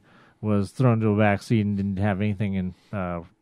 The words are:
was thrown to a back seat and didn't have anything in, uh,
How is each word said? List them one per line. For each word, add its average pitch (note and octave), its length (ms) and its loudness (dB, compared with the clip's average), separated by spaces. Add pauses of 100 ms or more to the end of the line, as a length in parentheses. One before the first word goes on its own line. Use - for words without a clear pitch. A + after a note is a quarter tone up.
(420)
was G2+ 300 0
thrown A#2+ 280 2
to A2 100 0
a G#2 80 4
back G2+ 240 4
seat A2+ 200 2
and G2+ 160 0
didn't G2 200 -2
have G2 240 0
anything G#2 340 -2
in, F2+ 180 -4 (180)
uh, F2 300 -6 (200)